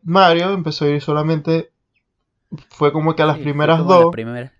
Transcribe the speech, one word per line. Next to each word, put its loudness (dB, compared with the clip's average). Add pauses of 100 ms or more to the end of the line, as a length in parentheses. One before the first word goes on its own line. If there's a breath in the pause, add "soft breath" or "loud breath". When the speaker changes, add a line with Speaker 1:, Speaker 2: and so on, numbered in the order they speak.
Speaker 1:
Mario 2
empezó -6
a 2
ir -2
solamente, -2 (1000)
fue 0
como -2
que 0
a 2
las 0
Speaker 2:
Sí, -14
fui -4
Speaker 1:
primeras 2
Speaker 2:
como 0
a 6
las 8
Speaker 1:
dos. 0
Speaker 2:
primeras, -10